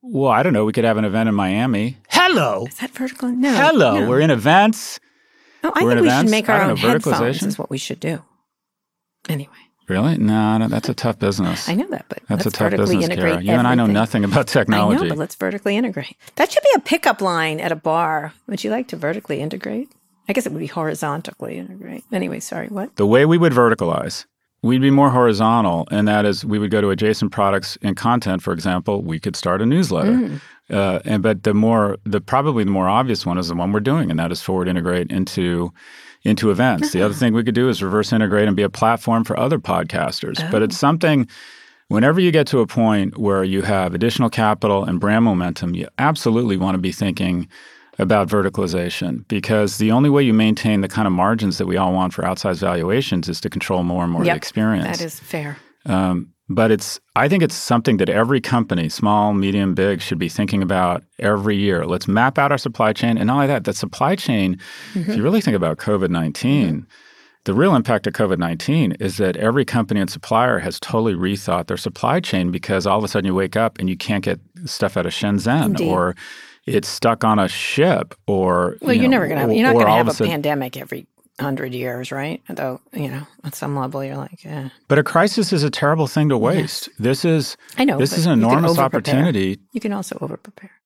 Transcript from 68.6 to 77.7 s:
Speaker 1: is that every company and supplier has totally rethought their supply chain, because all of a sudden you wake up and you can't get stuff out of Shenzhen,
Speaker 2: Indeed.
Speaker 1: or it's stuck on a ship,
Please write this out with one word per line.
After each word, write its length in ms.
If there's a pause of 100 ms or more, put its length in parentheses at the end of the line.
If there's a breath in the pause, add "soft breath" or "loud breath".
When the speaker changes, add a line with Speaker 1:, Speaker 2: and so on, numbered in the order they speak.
Speaker 1:
is 240
that 200
every 260
company 380
and 80
supplier 500
has 200
totally 340
rethought 540
their 100
supply 420
chain, 300
because 380
all 100
of 60
a 40
sudden 200
you 80
wake 200
up 220
and 100
you 100
can't 260
get 160 (260)
stuff 320
out 80
of 80
Shenzhen, 520
Speaker 2:
Indeed. 220
Speaker 1:
or 280 (500 loud breath)
it's 220
stuck 360
on 140
a 100
ship, 680 (100)